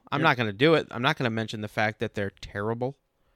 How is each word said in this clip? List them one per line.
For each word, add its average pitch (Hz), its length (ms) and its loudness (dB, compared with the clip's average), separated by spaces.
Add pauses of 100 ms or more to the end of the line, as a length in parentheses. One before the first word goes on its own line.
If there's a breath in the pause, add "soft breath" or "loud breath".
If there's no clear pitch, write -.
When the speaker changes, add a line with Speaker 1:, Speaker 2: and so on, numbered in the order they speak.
(120)
Speaker 1:
I'm 143 80 0
Speaker 2:
you're 160 80 4
Speaker 1:
not 143 100 4
gonna 110 160 0
do 139 200 6
it. - 180 2
I'm 117 100 -6
not 139 160 2
gonna 127 120 0
mention 110 320 -4
the 107 80 -6
fact 110 300 -2
that 110 160 -4
they're 98 160 -4 (100)
terrible. 117 560 -4 (380)